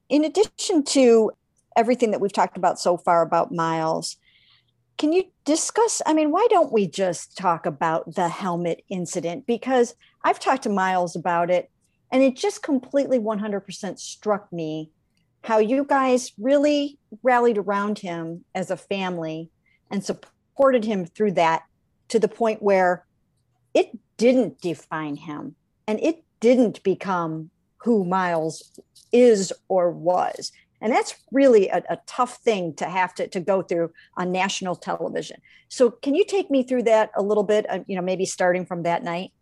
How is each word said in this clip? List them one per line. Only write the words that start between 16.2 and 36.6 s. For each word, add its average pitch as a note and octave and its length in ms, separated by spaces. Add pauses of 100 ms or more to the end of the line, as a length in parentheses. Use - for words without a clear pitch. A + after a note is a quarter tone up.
really C#4+ 640 (240)
rallied A#3+ 340
around G3+ 440
him E3+ 440 (100)
as F#3 160
a F3+ 60
family E3 720 (420)
and G3 140
supported - 800
him G3 220
through G#3 260
that D#3+ 300 (460)
to A#3 100
the G#3 100
point A3 340
where F#3 440 (640)
it D4 240 (220)
didn't A#3+ 420
define D#3 560
him D3+ 380 (320)
and G#3+ 140
it D#4+ 240 (160)
didn't A#3 420
become E3+ 680 (300)
who A3 260
Miles F3 760 (340)
is A3+ 380 (180)
or F3 220
was. D#3+ 600 (300)
And G#3+ 100
that's G4 220 (180)
really B3 360
a, F3+ 200
a E3 180
tough - 300
thing F3+ 380
to G3 100
have F3+ 300
to, F#3 140
to F#3+ 120
go F#3+ 220
through E3+ 280 (260)
on F3+ 140
national F#3 460
television. E3+ 640 (280)
So F#3 220
can C#4 240
you F#4+ 100
take F#4+ 260
me C4 140